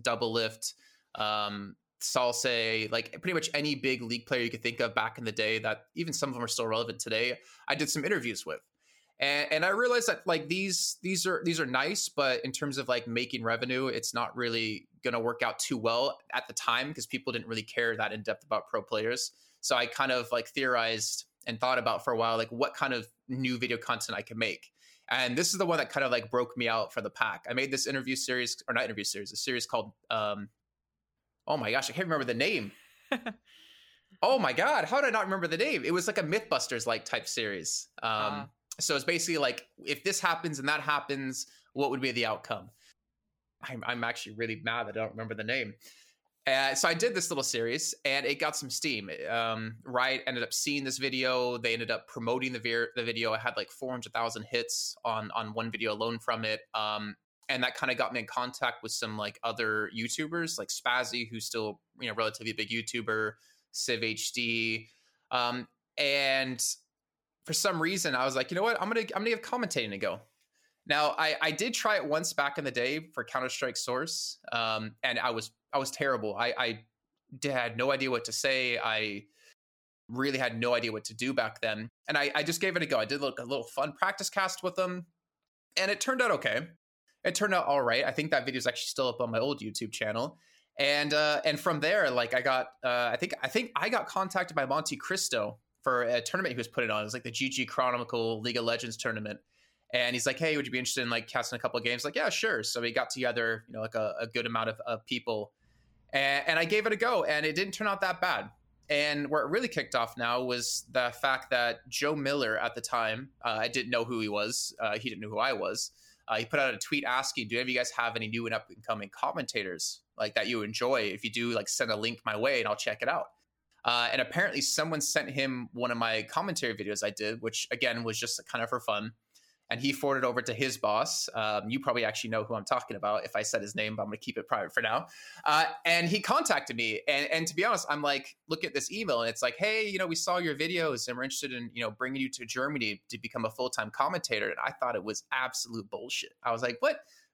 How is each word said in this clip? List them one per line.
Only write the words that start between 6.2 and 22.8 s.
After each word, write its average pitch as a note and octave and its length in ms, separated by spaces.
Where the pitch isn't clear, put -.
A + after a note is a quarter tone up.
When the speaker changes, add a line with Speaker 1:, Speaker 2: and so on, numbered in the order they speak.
Speaker 1:
of C3 40
them A#2+ 100
are A#2 40
still A#2 180
relevant A2+ 340
today, A#2 380
I - 80
did C#3+ 160
some D3+ 120
interviews B2+ 400
with. D#2 160
And, C#3+ 340
and D#3 100
I F#3 60
realized A#3+ 380
that, - 180
like, E3 220
these, F#3 560
these F3+ 240
are, F3+ 180
these E3 140
are D#3 80
nice, C3 420
but C3 340
in C3 80
terms C#3 280
of, C3 80
like, B2 180
making A#2+ 380
revenue, B2+ 420
it's A#2 300
not A#2 200
really A2+ 520
gonna A#2+ 160
work A#2 240
out A2 160
too - 180
well A#2 400
at - 140
the A2+ 80
time B2+ 360
'cause - 140
people C3 260
didn't A#2 160
really A2+ 140
care A#2 340
that G#2+ 160
in A2 120
depth G#2+ 220
about G#2+ 220
pro G#2+ 140
players. A2+ 500
So - 160
I A#2+ 100
kind C3 260
of, B2 200
like, A#2+ 160
theorized A#2 800
and A2+ 140
thought B2+ 180
about A2+ 260
for B2+ 100
a A2+ 40
while, A2+ 180
like, A2+ 160
what A#2+ 220
kind C3 220